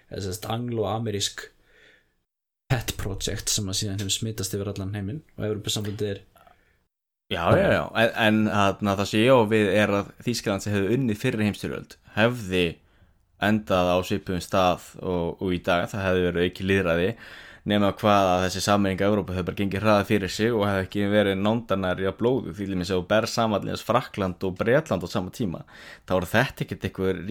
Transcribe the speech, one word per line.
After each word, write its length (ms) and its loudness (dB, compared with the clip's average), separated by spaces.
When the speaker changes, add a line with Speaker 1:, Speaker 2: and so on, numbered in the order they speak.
Speaker 1:
eða 200 -10
sem 120 -6
sagt 140 -10
anglo-amerísk 960 -4
pet 260 -2
project 560 -6
sem 160 -2
að 120 -4
síðan 200 -6
hefur 140 -4
smitast 420 -6
yfir 160 -4
allan 240 -8
heiminn 340 -8
og 180 -8
Evrópusambandið 680 -4
er 80 -12
Speaker 2:
Já, 200 -2
já, 180 4
já, 140 2
en, 240 4
en 240 4
þarna 540 2
það 120 -2
sem 140 2
ég 80 6
á 160 8
við 240 2
er 240 4
að 140 -2
Þýskaland 480 -4
sem 80 -2
hefði 240 2
unnið 240 -2
fyrri 260 0
heimsstyrjöld 460 -6
hefði 540 2
endað 480 2
á 140 4
svipuðum 420 -4
stað 440 2
og, 420 -2
og 160 -2
í 80 -4
dag, 240 2
það 160 -6
hefði 220 2
verið 240 0
aukið 180 -8
lýðræði, 380 2
nema 300 2
hvað 380 4
að 100 2
þessi 220 -2
sameining 400 2
Evrópu 320 0
hefði 100 -2
bara 140 -8
gengið 240 -2
hraðar 240 4
fyrir 260 0
sig 160 0
og 160 2
hefði 160 0
ekki 240 -2
verið 320 2
nándanari 720 0
að 80 -8
blóðu. 320 0
Því 160 -8
til 80 -2
dæmis 160 -2
ef 80 2
þú 140 -6
berð 180 2
saman 320 0
til 80 -6
dæmis 160 -8
Frakkland 640 -2
og 100 -8
Bretland 480 0
á 80 -8
sama 240 -4
tíma, 240 -4
þá 160 -4
eru 140 -6
þetta 340 0
ekkert 240 -6
einhver 400 -2